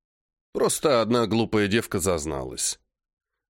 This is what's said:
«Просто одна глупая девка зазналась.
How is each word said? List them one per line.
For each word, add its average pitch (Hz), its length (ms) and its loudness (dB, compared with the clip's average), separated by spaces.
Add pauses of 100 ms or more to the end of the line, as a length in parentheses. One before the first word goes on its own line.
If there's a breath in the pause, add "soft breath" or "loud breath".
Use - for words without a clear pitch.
(520)
«Просто 156 480 2
одна 113 280 2
глупая 107 400 2
девка 104 320 -2
зазналась. 73 800 -4 (680)